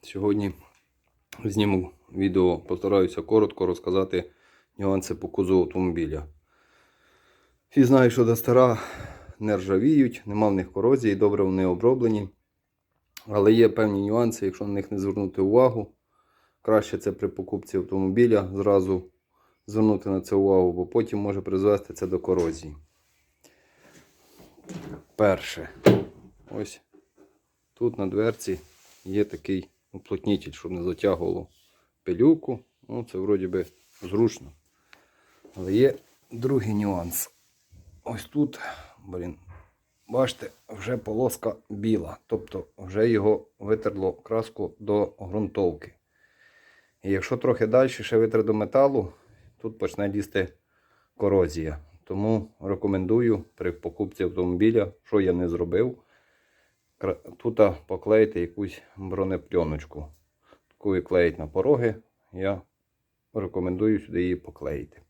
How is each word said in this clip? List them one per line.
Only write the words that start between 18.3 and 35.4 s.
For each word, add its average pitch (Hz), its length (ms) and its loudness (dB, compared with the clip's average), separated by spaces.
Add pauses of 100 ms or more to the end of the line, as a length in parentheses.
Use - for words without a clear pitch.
зразу 98 560 2 (560)
звернути 104 440 0
на 95 100 -2
це 98 160 -2
увагу, 95 360 4
бо 87 140 -4
потім 107 320 -2
може 101 220 -4
призвести 98 540 0
це 98 120 -8
до 90 120 -4
корозії. 82 580 -4 (2500)
Перше. 92 520 0 (840)
Ось 104 300 -10 (1000)
тут 120 180 -2
на 98 80 -6
дверці 101 520 -4 (460)
є 98 200 -2
такий 95 440 -8 (240)
уплотнітель, 95 600 -4
щоб 87 200 -12
не 87 100 -8
затягувало 87 680 -2 (540)
пилюку. 123 560 2 (300)
Ну, 117 240 -8
це 95 60 -8
вроді 98 280 0
би 90 200 -2 (360)
зручно. 92 500 0 (1040)